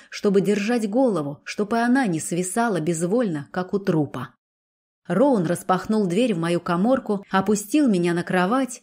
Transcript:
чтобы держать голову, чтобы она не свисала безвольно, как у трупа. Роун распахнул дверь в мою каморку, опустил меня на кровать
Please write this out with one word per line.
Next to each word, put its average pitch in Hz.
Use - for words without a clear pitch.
чтобы 202
держать 208
голову, 196
чтобы 214
она 240
не 165
свисала 180
безвольно, 170
как 185
у 202
трупа. 156
Роун 214
распахнул 185
дверь 208
в 165
мою 170
каморку, 196
опустил 208
меня 175
на 175
кровать 190